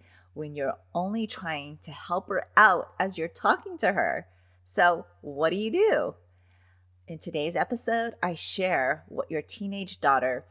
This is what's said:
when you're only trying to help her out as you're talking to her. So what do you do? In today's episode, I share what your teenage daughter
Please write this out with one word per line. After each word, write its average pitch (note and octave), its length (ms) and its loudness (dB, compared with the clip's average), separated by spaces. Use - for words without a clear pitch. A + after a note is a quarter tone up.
when D3 240 -12
you're C3+ 220 -4
only G#3 320 -2
trying D#3 540 -8
to D3+ 100 -12
help F3+ 360 -4
her F#3+ 280 -4
out G3 320 8
as F#3+ 180 -2
you're E3 120 -4
talking F4 480 -2
to G#3 160 0
her. G#2 340 -2
So F3 420 2
what D3 300 0
do F3+ 60 -2
you G#3+ 140 -4
do? E4+ 440 2
In D#3+ 140 -12
today's D#3+ 340 -4
episode, A3+ 680 0
I F3 140 0
share D#3+ 720 0
what - 240 -6
your D#3 120 -4
teenage G3 580 -8
daughter C3 500 2